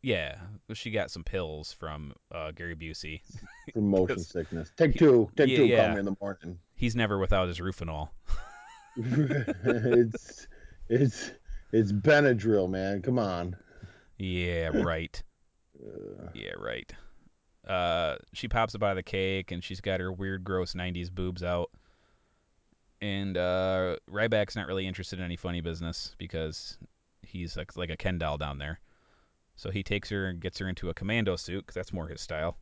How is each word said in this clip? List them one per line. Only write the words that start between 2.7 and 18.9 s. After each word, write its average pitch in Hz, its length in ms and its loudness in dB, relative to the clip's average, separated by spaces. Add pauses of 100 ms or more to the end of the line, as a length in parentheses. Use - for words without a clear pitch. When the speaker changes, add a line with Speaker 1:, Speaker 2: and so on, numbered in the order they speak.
Speaker 1:
Busey. 78 460 -10 (260)
<laughs> - 260 -18
Speaker 2:
For 110 80 0
motion 98 340 6
Speaker 1:
'Cause 85 120 -6
Speaker 2:
sickness. 82 480 -6
Take 151 180 6
Speaker 1:
he - 60 0
Speaker 2:
two. 123 360 10
Take 143 160 6
Speaker 1:
yeah, 131 60 4
Speaker 2:
two. 139 100 10
Speaker 1:
yeah. - 180 8
Speaker 2:
Call 87 80 2
me 101 60 2
in 98 60 0
the 95 140 0
morning. 90 380 -8 (160)
Speaker 1:
He's 117 220 0
never 104 240 4
without 95 280 6
his 85 120 -4
Rufinol. 82 500 -4 (180)
<laughs> - 720 -4
Speaker 2:
<laughs> - 0 -
It's, 120 1500 2 (420)
it's, 127 420 2 (400)
it's 110 200 4
Benadryl, 110 760 6
man. 95 340 -2
Come 127 160 2
on. 90 360 -2 (600)
Speaker 1:
Yeah, 87 520 -2
right. 82 520 -2 (580)
Speaker 2:
Uh. 50 540 -14
Speaker 1:
Yeah, 50 240 -10
right. 58 340 -8 (760)
Uh, 85 480 0 (180)
she - 140 -8
pops 113 260 0
up 101 100 -4
out 101 80 4